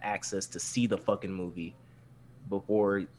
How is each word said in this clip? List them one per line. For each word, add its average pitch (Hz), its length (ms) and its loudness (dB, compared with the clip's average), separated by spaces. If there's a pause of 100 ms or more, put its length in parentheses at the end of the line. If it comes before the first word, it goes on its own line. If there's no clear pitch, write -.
access 101 460 -2
to - 120 -10
see - 280 0
the 101 100 2
fucking 98 340 0
movie 87 420 -6 (760)
before 101 560 4 (140)